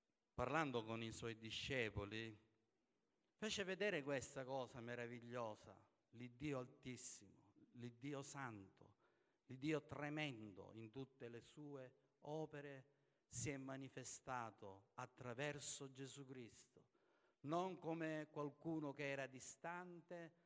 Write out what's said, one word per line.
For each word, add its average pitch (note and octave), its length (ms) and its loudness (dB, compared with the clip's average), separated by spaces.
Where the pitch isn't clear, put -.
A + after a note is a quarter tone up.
parlando B2 500 4
con A2+ 200 0
i A2+ 80 -2
suoi A2+ 260 -2
discepoli, A2 1000 2
fece G#3+ 280 2
vedere F#3 380 6
questa C3+ 420 2
cosa B2+ 380 0
meravigliosa, A#2 960 -2
l'Iddio B2 440 -2
altissimo, B2 840 -6
l'Iddio B2 500 -4
santo, A2+ 720 -4
l'Iddio C#3 400 4
tremendo B2+ 880 0
in A2+ 160 -6
tutte B2+ 400 -6
le A#2 120 -6
sue C#3 500 -8
opere D3 760 -4
si D#3+ 200 2
è C#3 60 2
manifestato B2+ 1400 -4
attraverso C3+ 960 -2
Gesù C3+ 340 -6
Cristo, B2+ 580 -10
non F3 360 6
come D#3+ 540 2
qualcuno D3+ 600 2
che C#3 200 0
era C3+ 160 2
distante, E3+ 1040 -6